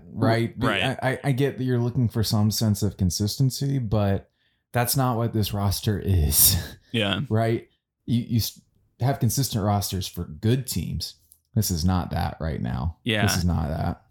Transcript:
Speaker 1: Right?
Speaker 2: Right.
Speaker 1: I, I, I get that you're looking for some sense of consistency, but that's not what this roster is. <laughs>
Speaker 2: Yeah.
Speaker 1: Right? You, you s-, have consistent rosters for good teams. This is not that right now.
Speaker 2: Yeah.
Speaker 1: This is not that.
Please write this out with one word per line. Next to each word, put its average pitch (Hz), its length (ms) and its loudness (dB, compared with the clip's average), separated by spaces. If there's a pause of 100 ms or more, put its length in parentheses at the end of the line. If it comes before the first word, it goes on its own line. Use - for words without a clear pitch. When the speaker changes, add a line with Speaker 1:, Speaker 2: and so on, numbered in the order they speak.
(140)
Speaker 1:
Right? 113 440 2
Speaker 2:
Right. 104 240 0
Speaker 1:
I, 127 160 0 (140)
I, - 140 -4
I 143 80 2
get 135 240 0
that 131 80 -4
you're 127 140 2
looking 120 280 2
for 110 160 0
some 107 280 2
sense 107 320 0
of 98 120 -2
consistency, 127 840 0
but 101 500 0 (420)
that's 120 240 0
not 127 220 2
what 113 160 0
this 107 200 0
roster 101 460 0
is. 78 580 2 (240)
<laughs> - 120 -20
Speaker 2:
Yeah. 98 260 0 (100)
Speaker 1:
Right? 113 380 0 (380)
You, 117 200 0
you 120 120 0
s-, - 240 -2 (400)
have 127 180 0
consistent 113 460 0
rosters 98 420 0
for - 160 -8
good 110 440 -2
teams. - 480 -6 (380)
This 107 180 2
is 80 120 0
not 90 280 0
that - 280 -4
right 78 220 -4
now. 64 420 -4
Speaker 2:
Yeah. 107 200 0
Speaker 1:
This 98 120 2
is 90 80 0
not 85 240 2
that. 80 440 -4